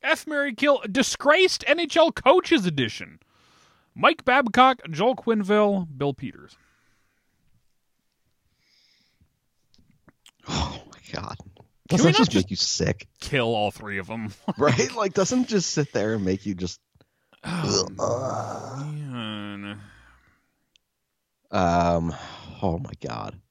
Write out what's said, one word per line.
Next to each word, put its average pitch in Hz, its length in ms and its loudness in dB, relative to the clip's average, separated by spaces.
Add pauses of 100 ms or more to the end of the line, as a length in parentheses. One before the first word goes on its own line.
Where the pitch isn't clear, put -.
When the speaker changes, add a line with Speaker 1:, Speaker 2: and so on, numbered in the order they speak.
Speaker 1:
F, 302 260 -2
marry, 285 260 -2
kill, 277 280 2 (100)
disgraced 294 760 4
N 302 120 2
H 330 160 -4
L 320 160 6
coaches 320 540 4
edition. 139 540 -4 (760)
Mike - 320 2
Babcock, 254 640 4
Joel 196 260 0
Quenneville, 208 720 2 (100)
Bill 143 160 -2
Peters." - 440 -12 (4000)
Speaker 2:
Oh, - 340 -4 (100)
my - 80 -20 (220)
God. - 160 -12
Speaker 1:
Can - 600 -6
Speaker 2:
Doesn't 220 100 4
Speaker 1:
we 165 60 6
Speaker 2:
that 427 60 4
Speaker 1:
not 208 100 4
Speaker 2:
just - 60 -6
make 95 120 2
Speaker 1:
just - 40 -8
Speaker 2:
you 92 60 -4
sick? - 500 -2 (120)
Speaker 1:
kill 117 340 -2
all 104 160 0
three 101 300 -8
of 92 100 -10
'em? 110 240 -8 (120)
<laughs> - 120 -4
Speaker 2:
Right? 143 380 2
Like, 202 180 -2
doesn't 240 340 0
just 202 220 0
sit 147 240 -2
there 110 220 0
and 98 100 -2
make 92 220 0
you 98 80 -4
just 90 240 -8 (640)
Speaker 1:
Oh, 104 440 -2 (120)
Speaker 2:
Ugh. 123 960 -6
Speaker 1:
man. 104 840 -10 (1700)
Speaker 2:
Um, 85 640 2 (500)
oh, 90 160 0
my 139 120 -10 (160)
God. 104 320 -10 (120)